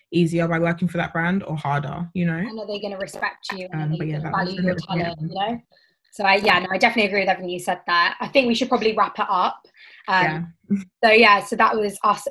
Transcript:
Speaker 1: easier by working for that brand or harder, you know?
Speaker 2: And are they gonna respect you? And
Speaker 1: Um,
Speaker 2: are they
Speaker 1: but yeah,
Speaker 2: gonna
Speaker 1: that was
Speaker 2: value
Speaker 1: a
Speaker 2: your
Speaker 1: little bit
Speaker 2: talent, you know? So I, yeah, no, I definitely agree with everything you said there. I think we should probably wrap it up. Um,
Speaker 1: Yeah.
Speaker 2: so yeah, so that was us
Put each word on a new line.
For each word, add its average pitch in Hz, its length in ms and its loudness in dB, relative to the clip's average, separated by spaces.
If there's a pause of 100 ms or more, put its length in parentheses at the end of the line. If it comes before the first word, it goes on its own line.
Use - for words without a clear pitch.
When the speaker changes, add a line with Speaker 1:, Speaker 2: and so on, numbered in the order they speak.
(120)
Speaker 1:
easier 165 360 2
by 165 120 0
working 170 280 0
for 170 100 -4
that 170 160 -4
brand 175 300 -2
or 156 120 -6
harder, 147 580 -4
you 180 120 0
know? 165 120 -2
Speaker 2:
And 220 220 -8
are 202 80 -10
they 208 140 -6
gonna 202 160 -8
respect - 560 -8
you? 185 180 -10
And 156 120 -4
Speaker 1:
Um, 151 40 -4
Speaker 2:
are 151 40 -2
they 160 80 -2
Speaker 1:
but 156 80 -4
yeah, 156 100 -4
Speaker 2:
gonna 151 60 -6
Speaker 1:
that 160 100 -8
was 185 160 -2
Speaker 2:
value 185 100 -8
Speaker 1:
a 180 40 -2
Speaker 2:
your 180 100 2
Speaker 1:
little 175 240 -6
bit 175 80 -2
Speaker 2:
talent, 165 160 -8
you 160 60 -6
know? 202 340 -4 (520)
So 208 100 -8
I, 196 140 4
yeah, 202 200 4
no, 185 140 -2
I 190 80 0
definitely 226 300 2
agree 202 100 -2
with 190 100 0
everything 180 220 -2
you 180 80 -6
said 180 260 -4
there. 175 340 2
I 226 100 -6
think 262 180 4
we 233 80 2
should 254 140 -2
probably 220 260 0
wrap - 240 -2
it 208 100 0
up. 196 320 0 (460)
Um, 170 480 0 (160)
Speaker 1:
Yeah. 202 60 0 (260)
Speaker 2:
so 220 80 8
yeah, 214 340 8
so - 120 -6
that 226 200 4
was 208 260 -4
us 208 280 0